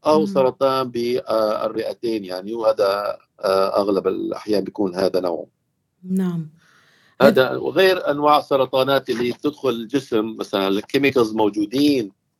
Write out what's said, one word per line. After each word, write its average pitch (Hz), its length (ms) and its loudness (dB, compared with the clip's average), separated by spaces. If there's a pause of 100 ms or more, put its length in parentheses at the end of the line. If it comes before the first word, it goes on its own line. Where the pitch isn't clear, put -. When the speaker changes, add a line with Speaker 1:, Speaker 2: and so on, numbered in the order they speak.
Speaker 1:
أو 156 140 4
Speaker 2:
مم. 156 60 0
Speaker 1:
سرطان 131 640 0
بالرئتين 110 1300 -2
يعني، 92 280 -10
وهذا، 107 640 0 (220)
آه، 95 420 2
أغلب 98 260 0
الأحيان 95 560 -2
بيكون 95 320 -4
هذا 92 240 0
نوع. 85 280 -4 (560)
Speaker 2:
نعم. 180 460 -4 (720)
Speaker 1:
هذا 127 340 4
وغير 151 560 2
أنواع 147 260 4
السرطانات 131 720 0
اللي 120 220 -2
تدخل 143 380 -4
الجسم، 113 720 -4
مثلا 98 280 -2
الكيميكالز 117 680 0
موجودين 110 800 0 (280)